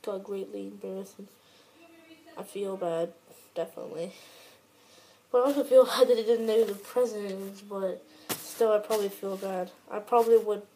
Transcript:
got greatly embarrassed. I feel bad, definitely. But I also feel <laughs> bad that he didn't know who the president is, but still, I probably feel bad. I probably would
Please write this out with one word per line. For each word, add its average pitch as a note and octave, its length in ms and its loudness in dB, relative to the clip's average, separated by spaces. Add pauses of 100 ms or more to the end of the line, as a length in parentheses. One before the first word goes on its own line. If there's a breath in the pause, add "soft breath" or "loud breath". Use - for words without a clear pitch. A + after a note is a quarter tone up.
got G3 240 -8
greatly G3 420 -10
embarrassed. G3 480 -12 (1200 soft breath)
I G#3+ 60 -12
feel G3 320 -8
bad, E3+ 380 -4 (420)
definitely. E3 560 -8 (1200 loud breath)
But B3+ 60 2
I B3 80 4
also C#4 180 0
feel B3+ 220 8
<laughs> - 80 -4
bad A#3+ 160 6
that A#3+ 80 6
he A3 80 -2
didn't A3+ 200 2
know A3 120 2
who A3+ 80 4
the G3+ 80 -4
president G#3 580 -4 (220)
is, G3 80 -20
but G3 420 -6 (280 loud breath)
still, - 420 0
I G#3 60 4
probably G#3 280 -2
feel G3 300 -8
bad. F#3+ 340 -6 (180)
I G#3 100 -6
probably A3+ 380 6
would G#3 260 2 (120)